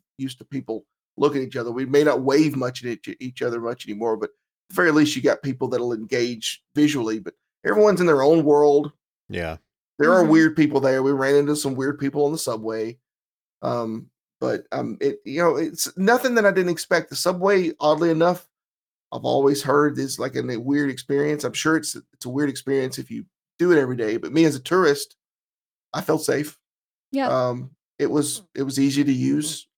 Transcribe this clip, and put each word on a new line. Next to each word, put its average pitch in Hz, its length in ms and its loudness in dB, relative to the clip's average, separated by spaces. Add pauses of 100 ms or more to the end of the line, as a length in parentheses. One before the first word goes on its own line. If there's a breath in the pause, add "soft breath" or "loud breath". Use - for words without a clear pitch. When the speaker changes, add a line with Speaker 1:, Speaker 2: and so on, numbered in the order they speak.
(180)
Speaker 1:
used 131 220 -10
to - 40 -20
people 117 420 -10 (300)
looking 139 280 0
at 123 40 -8
each 113 80 -14
other. 120 160 -6
We 131 140 -4
may 143 180 4
not 143 180 2
wave 139 360 2
much 127 260 -6
at 123 60 -8
each, - 320 -10
each 127 200 -12
other 117 200 -4
much 117 260 -8
anymore, 110 300 -4
but 104 140 -8
at - 40 -20 (360)
the - 40 -12
very 175 160 2
least, 147 240 4
you 131 60 -6
got 131 220 0
people 127 260 -6
that'll 120 240 -2
engage 117 680 -4 (140)
visually, 135 440 0
but 92 160 -14 (300)
everyone's 208 360 4
in 175 60 4
their 143 160 4
own 160 200 6
world. 147 480 4 (380)
Speaker 2:
Yeah. 85 280 -6 (400)
Speaker 1:
There 156 140 4
are 180 120 6
Speaker 3:
Mm-hmm. 151 80 4
Speaker 1:
weird 160 260 6
people 143 240 2
there. 131 220 2
We 139 100 2
ran 135 220 2
into 143 200 2
some 139 200 -4
weird 139 240 -4
people 143 260 -2
on 147 80 -2
the 165 40 -6
subway. 113 600 -6 (640)
Um, 120 480 -6 (320)
but, 123 320 -4
um, 120 260 -6
it, 139 240 -2
you 135 180 -6
know, 165 140 2
it's - 420 -6
nothing 240 380 2
that 214 100 4
I 196 60 6
didn't 180 200 0
expect. 165 400 -2
The 143 40 -12
subway, 185 640 0
oddly 156 300 2
enough, 165 400 0 (640)
I've 120 140 -10
always 139 360 2
heard 139 380 2
is, 135 180 -6
like, 127 180 -6
a 123 220 -6
weird 139 320 -2
experience. 143 540 -4
I'm 123 100 -6
sure 160 240 0
it's, - 180 -6
it's - 300 -20
a 123 60 -8
weird 143 180 -2
experience 131 480 -4
if 127 140 -14
you 113 140 -12 (340)
do 175 120 2
it 160 80 6
every 127 160 0
day. 113 220 -2
But 107 160 -8
me 160 120 4
as 139 100 2
a 123 40 -10
tourist, 156 560 0 (800)
I 151 80 -6
felt 156 220 -2
safe. 143 340 -4 (540)
Speaker 3:
Yeah. 269 180 -4
Speaker 1:
Um, 127 400 -4 (300)
it 139 100 0
was, 147 320 -2 (140)
it 139 80 -4
was 135 160 -4
easy 139 240 0
to 139 100 2
use. 143 540 -4 (100)